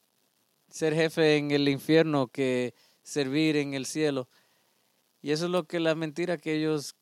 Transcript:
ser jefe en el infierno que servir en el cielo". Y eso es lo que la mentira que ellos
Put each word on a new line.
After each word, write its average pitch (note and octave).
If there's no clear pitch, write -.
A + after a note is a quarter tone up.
ser D#3
jefe D#3
en D3
el C#3+
infierno D3
que B2+
servir D3
en C#3+
el C3
cielo". C#3+
Y C#3+
eso D#3+
es F3+
lo F3+
que E3+
la D#3+
mentira E3
que D#3
ellos D#3